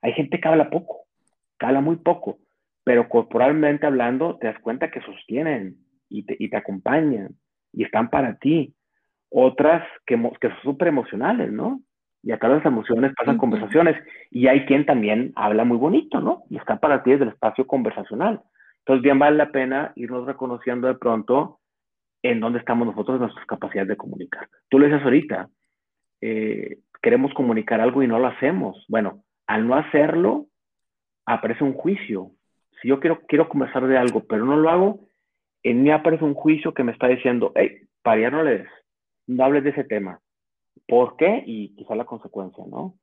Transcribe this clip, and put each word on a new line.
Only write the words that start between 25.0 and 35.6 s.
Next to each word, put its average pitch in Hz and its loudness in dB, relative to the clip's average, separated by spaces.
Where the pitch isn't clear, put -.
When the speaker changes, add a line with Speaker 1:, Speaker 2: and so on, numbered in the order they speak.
Speaker 1:
ahorita, 120 0
eh, 110 -6
queremos 131 2
comunicar 113 0
algo 123 2
y 131 2
no 113 0
lo 127 2
hacemos. 135 -4
Bueno, 104 -4
al 110 -2
no 123 2
hacerlo, 156 2
aparece 117 -2
un 135 0
juicio. 120 -6
Si 120 -6
yo 135 2
quiero, 165 0
quiero 156 2
conversar 131 -2
de 131 4
algo, 120 0
pero 110 -2
no 139 2
lo 156 4
hago, 190 2